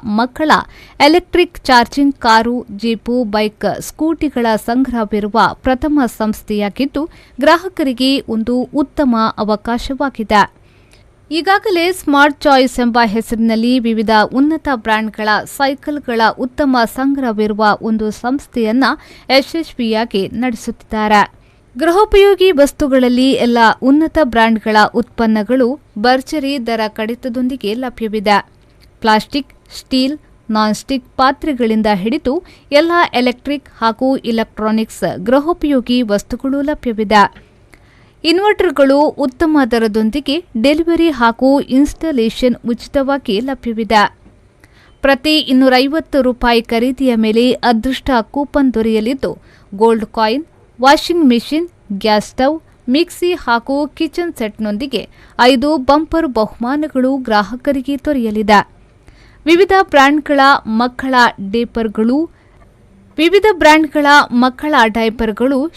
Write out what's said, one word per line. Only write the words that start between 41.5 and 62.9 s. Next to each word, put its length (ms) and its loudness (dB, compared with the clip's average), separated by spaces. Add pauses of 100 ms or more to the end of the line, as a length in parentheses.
ಇನ್‌ಸ್ಟಾಲೇಷನ್ 960 -2 (140)
ಉಚಿತವಾಗಿ 720 -4
ಲಭ್ಯವಿದೆ. 800 -2 (840)
ಪ್ರತಿ 380 2
ಇನ್ನೂರೈವತ್ತು 840 2
ರೂಪಾಯಿ 400 0
ಖರೀದಿಯ 540 -2
ಮೇಲೆ 360 2
ಅದೃಷ್ಟ 580 -2 (120)
ಕೂಪನ್ 520 -2
ದೊರೆಯಲಿದ್ದು, 640 -2 (380)
ಗೋಲ್ಡ್ 300 2
ಕಾಯಿನ್, 400 -2 (360)
ವಾಷಿಂಗ್ 440 2
ಮೆಷಿನ್, 440 0 (240)
ಗ್ಯಾಸ್ 320 0
ಸ್ಟವ್, 360 -2 (280)
ಮಿಕ್ಸಿ 440 -2
ಹಾಗೂ 540 -2
ಕಿಚನ್ 460 -6
ಸೆಟ್‌ನೊಂದಿಗೆ 760 -6 (300)
ಐದು 380 4
ಬಂಪರ್ 500 0
ಬಹುಮಾನಗಳು 920 -2
ಗ್ರಾಹಕರಿಗೆ 880 -2
ದೊರೆಯಲಿದೆ. 640 0 (800)
ವಿವಿಧ 260 4 (180)
ಬ್ರ್ಯಾಂಡ್ಗಳ 500 2 (260)
ಮಕ್ಕಳ 500 -2 (360)
ಡೇಪರ್ಗಳು, 760 -2 (880)